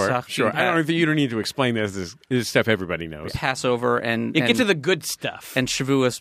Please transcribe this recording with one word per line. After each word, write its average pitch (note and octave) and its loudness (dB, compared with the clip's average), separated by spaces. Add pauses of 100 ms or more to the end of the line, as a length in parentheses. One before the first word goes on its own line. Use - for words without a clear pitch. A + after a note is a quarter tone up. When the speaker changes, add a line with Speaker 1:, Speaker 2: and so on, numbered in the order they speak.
Speaker 1:
Pesach B2 -2
Speaker 2:
sure. A2 0
Speaker 1:
being D3 -2
Speaker 2:
I - 4
don't E3 2
Speaker 1:
pa- D3 0
Speaker 2:
think E3 2
you E3 4
don't D3+ 2
need C#3+ 2
to A#2 -2
explain A#2+ 0
this. G#2+ 0
This, F#2 -6 (120)
this B2 0
stuff A#2 2
everybody F2 0
knows. D#2 -8
Speaker 1:
Passover B2 0
and, A2+ -2
Speaker 3:
Yeah, D#3+ 4
get A#2+ 2
Speaker 1:
and A2+ 2
Speaker 3:
to A3+ 4
the G3 2
good D#3 -2
stuff. - -8
Speaker 1:
and B2+ 0
Shavuos C3 0